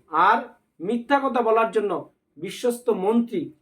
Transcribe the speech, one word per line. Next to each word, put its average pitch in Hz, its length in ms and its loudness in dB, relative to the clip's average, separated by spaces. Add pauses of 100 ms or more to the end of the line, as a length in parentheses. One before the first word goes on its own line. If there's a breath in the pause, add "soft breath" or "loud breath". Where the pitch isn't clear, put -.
আর 196 340 4 (380)
মিথ্যা 240 420 0
কথা 247 200 0
বলার 220 280 2
জন্য 202 400 -4 (260)
বিশ্বস্ত 233 540 -4
মন্ত্রী 208 720 0